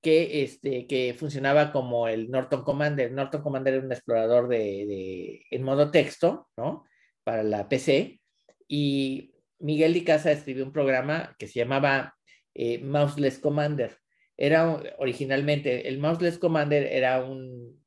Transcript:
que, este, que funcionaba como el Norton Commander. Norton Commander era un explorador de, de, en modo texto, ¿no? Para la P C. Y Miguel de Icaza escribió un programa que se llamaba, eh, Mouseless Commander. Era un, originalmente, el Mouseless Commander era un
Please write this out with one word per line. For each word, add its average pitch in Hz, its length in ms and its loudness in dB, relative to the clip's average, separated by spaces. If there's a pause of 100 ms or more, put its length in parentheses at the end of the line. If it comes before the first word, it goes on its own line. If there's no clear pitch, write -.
que, 156 420 4
este, 123 420 -6
que 127 320 -2
funcionaba 143 540 2
como 120 360 0
el 113 220 -4
Norton 131 340 -2
Commander. 143 480 0
Norton 139 300 -6
Commander 135 340 0
era 135 100 -2
un 127 60 -6
explorador 120 560 2
de, 123 100 0
de, 98 920 -6
en 127 140 -4
modo 139 260 2
texto, - 680 2
¿no? 143 260 -6 (400)
Para 113 180 -2
la 104 260 -2
P 175 120 0
C. 160 420 0 (460)
Y 139 680 -2 (260)
Miguel 156 340 2
de 170 60 2
Icaza 160 320 2
escribió 135 340 -2
un 139 80 -14
programa 143 680 0
que 107 80 -14
se - 120 -6
llamaba, 135 580 0 (360)
eh, 120 260 -2
Mouseless 143 600 0
Commander. 147 580 -2 (380)
Era 160 340 4
un, 156 140 -4 (140)
originalmente, 135 920 -2
el 131 120 -4
Mouseless 170 380 0
Commander 151 460 2
era 131 400 2
un 127 640 -12